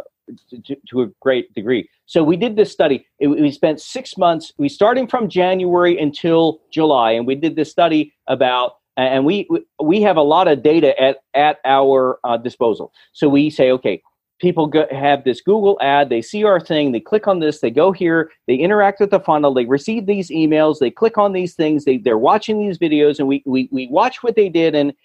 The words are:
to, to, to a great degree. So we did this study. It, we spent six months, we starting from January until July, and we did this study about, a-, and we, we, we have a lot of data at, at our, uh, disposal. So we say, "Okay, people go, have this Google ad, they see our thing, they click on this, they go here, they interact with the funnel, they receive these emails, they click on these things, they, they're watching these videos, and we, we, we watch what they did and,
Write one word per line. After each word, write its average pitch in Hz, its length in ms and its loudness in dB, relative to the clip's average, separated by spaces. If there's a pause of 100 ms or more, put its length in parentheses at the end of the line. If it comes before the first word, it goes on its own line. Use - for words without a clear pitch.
(500)
to, 120 120 -20
to, 139 140 -12 (140)
to 127 140 -2
a 110 40 -4 (120)
great 127 340 -2
degree. 110 340 -4 (200)
So 165 160 0
we 160 120 2
did 214 200 -4
this 202 160 2
study. 151 340 -2 (140)
It, 143 80 0
we 147 240 0
spent 156 280 -2
six - 380 -14
months, 170 400 0
we 185 120 -2
starting 240 380 0
from 240 220 -4
January 175 680 2
until 160 640 0 (100)
July, 135 400 2
and 117 160 -2
we 135 80 -2
did 147 200 -4
this 151 140 -2
study 160 420 0 (160)
about, 127 500 -2 (200)
a-, 131 40 -2
and 131 220 0
we, 185 280 -2
we, 165 120 -2 (200)
we 185 180 2
have 196 160 2
a 151 60 2
lot 165 240 2
of 139 160 0
data 151 360 2
at, 135 180 2 (180)
at 147 280 2
our, 135 600 2
uh, 117 140 -2
disposal. 117 540 -4 (200)
So 151 180 0
we 143 220 2
say, 131 200 2
"Okay, 123 300 -2 (380)
people 165 260 0
go, 151 240 0
have 139 360 -2
this 120 160 -2
Google 202 380 0
ad, 139 300 2
they 117 140 -2
see 208 200 -6
our 196 160 2
thing, 151 320 -2
they 117 100 -4
click 214 260 -2
on 190 120 0
this, 151 200 -2
they 123 100 -2
go 156 220 2
here, 165 400 -2 (160)
they 160 80 0
interact 196 440 0
with 202 120 0
the 190 80 2
funnel, 151 340 0
they 123 120 0
receive 185 420 -2
these 196 240 -4
emails, 156 480 0
they 135 100 2
click 226 300 -2
on 202 140 2
these 180 200 -4
things, 156 320 -2
they, 135 120 0
they're 113 200 0
watching 208 420 0
these 202 200 -4
videos, 151 400 0
and 139 80 -2
we, 139 180 -2
we, 131 260 -4
we 131 200 -6
watch 208 320 -2
what 233 120 -2
they 202 140 2
did 165 240 0
and, 143 180 0 (140)